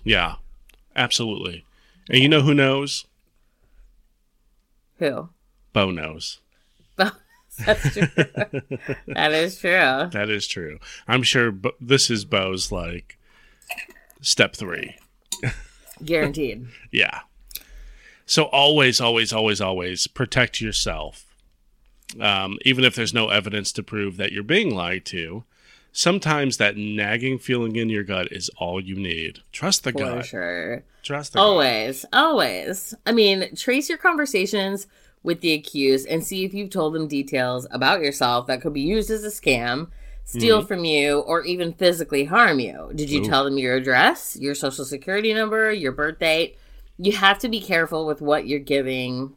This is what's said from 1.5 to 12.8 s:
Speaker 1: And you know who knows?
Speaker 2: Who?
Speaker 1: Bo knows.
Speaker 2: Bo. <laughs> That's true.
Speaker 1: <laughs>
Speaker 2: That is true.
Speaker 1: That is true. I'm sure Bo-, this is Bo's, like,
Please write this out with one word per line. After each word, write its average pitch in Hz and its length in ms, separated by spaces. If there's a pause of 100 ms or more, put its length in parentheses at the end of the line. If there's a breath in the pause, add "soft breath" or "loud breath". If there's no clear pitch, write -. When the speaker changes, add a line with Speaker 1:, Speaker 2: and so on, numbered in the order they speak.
Speaker 1:
And 127 140
you 139 60
know 151 140
who 147 120
knows? 139 500 (1900)
Speaker 2:
Who? 156 300 (440)
Speaker 1:
Bo 98 180
knows. 80 500 (560)
Speaker 2:
Bo. 196 140 (240)
<laughs> - 320
That's 214 260
true. 196 140
Speaker 1:
<laughs> - 1040
Speaker 2:
That 151 240
is 165 260
true. 170 540
Speaker 1:
That - 180
is 104 160
true. 78 320 (280 loud breath)
I'm 123 160
sure 120 300
Bo-, 95 280
this 131 300
is 104 140
Bo's, 95 480
like, 87 460 (1000 soft breath)